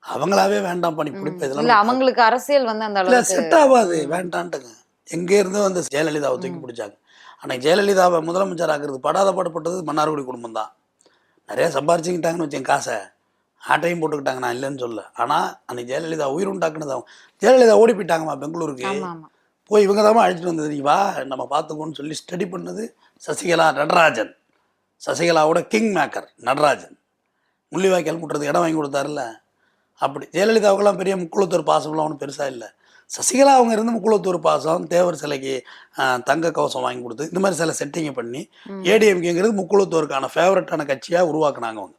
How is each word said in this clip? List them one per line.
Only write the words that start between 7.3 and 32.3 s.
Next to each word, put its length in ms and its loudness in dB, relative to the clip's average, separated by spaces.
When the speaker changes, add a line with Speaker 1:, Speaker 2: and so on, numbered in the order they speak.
Speaker 1:
அன்னைக்கு 360 0
ஜெயலலிதாவை 480 4
முதலமைச்சர் 460 -2
ஆக்குறது 260 -4
படாத 360 0
பாடுபட்டது 520 -4
மன்னார்குடி 400 -2
குடும்பம் 300 -12
தான். 220 -8
நிறைய 340 -2
சம்பாரிச்சுக்கிட்டாங்கன்னு 640 -2
வச்சேன் 140 -8
காசை, 340 -2
ஆட்டையும் 340 0
போட்டுக்கிட்டாங்க, 360 -4
நான் 180 -4
இல்லைன்னு 240 -8
சொல்ல. 340 -8
ஆனா, 520 -2
அன்னைக்கு 320 -8
ஜெயலலிதா 260 -6
உயிர் 260 -2
உண்டாக்குனது 420 -6
அவங்க. 160 -8
ஜெயலலிதா 300 8
ஓடி 220 8
போயிட்டாங்கம்மா 440 -2
பெங்களூருக்கு. 500 -8
Speaker 2:
ஆமா, 180 -6
ஆமா. 180 -14
Speaker 1:
போய் 180 4
இவங்க 180 4
தாம்மா 280 6
அழைச்சிட்டு 160 -6
வந்தது, 240 -4
"நீ 100 -6
வா, 340 2
நம்ம 280 -8
பார்த்துக்கோன்னு" 420 -6
சொல்லி 220 -10
ஸ்டடி 320 -6
பண்ணது 400 -10
சசிகலா 460 2
நடராஜன். 640 2
சசிகலாவோட 600 2
கிங் 260 0
மேக்கர் 420 -2
நடராஜன். 600 -2
முள்ளிவாய்க்கால் 480 0
முட்டுறதுக்கு 240 -6
இடம் 180 0
வாங்கி 200 0
கொடுத்தாருல்ல, 580 -6
அப்படி. 360 -6
ஜெயலலிதாவுக்கெல்லாம் 680 4
பெரிய 180 -2
முக்குளத்தூர் 480 -2
பாசம்லாம் 220 0
ஒண்ணும் 340 -4
பெருசா 260 -8